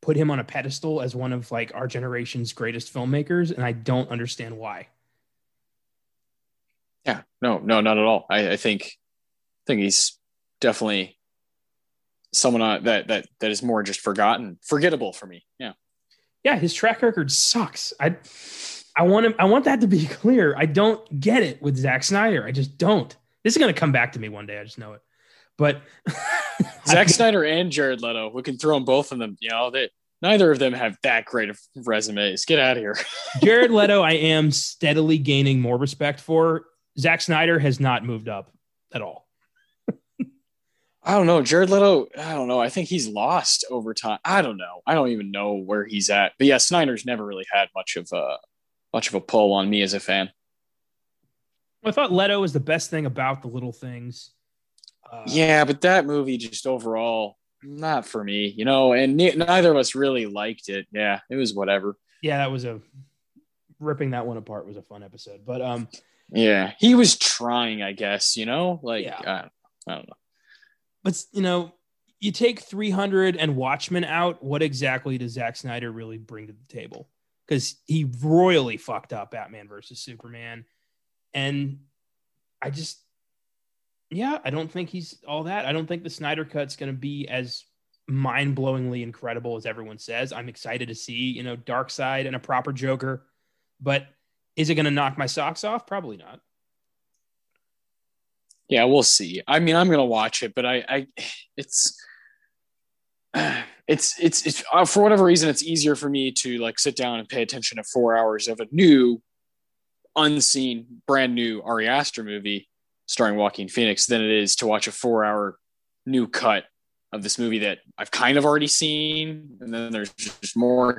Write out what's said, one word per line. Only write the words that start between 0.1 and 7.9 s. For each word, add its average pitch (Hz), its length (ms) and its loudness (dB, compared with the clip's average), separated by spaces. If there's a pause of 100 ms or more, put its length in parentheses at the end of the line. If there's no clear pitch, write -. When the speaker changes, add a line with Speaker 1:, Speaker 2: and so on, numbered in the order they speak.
Speaker 1:
him 151 140 2
on 143 80 0
a 120 60 -4
pedestal 139 560 -6
as 123 160 -6
one 127 160 -4
of, 123 180 -8
like, 117 240 -6
our 123 120 -8
generation's 123 640 -6
greatest 117 400 -8
filmmakers, 147 640 0
and 123 100 -4
I 120 80 -2
don't 123 380 -2
understand 117 480 -8
why. 104 300 -12 (2250)
Speaker 2:
Yeah, 107 160 -4 (200)
no, 117 160 0
no, 107 220 4
not 107 180 2